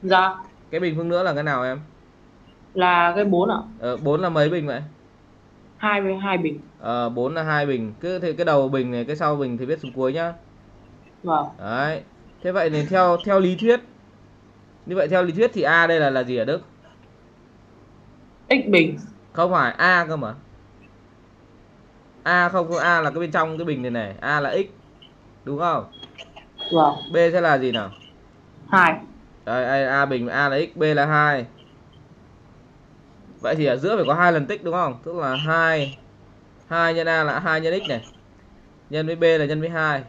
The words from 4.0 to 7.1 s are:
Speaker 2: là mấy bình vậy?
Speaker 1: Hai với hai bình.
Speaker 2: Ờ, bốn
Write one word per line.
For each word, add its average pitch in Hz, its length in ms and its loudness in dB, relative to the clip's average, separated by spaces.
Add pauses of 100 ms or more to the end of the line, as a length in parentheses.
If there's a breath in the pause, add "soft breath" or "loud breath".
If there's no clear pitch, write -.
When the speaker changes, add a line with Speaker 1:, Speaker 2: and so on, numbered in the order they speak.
Speaker 2:
là 185 80 -2
mấy 156 200 2
bình 165 180 -2
vậy? 135 160 -6 (960)
Speaker 1:
Hai 208 240 -2
với 190 160 -2
hai 190 220 -2
bình. 151 220 -4 (200)
Speaker 2:
Ờ, 120 280 -2
bốn 123 260 -4